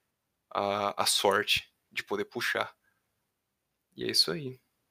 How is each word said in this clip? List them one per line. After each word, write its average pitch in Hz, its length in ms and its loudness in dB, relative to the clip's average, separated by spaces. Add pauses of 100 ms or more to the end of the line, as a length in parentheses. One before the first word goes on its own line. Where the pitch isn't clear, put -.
(500)
a, 101 540 0
a - 20 -2
sorte - 680 2 (200)
de - 120 -8
poder 104 220 -2
puxar. - 480 -2 (1200)
E 120 80 -8
é 117 60 -2
isso - 220 2
aí. 135 280 -8 (320)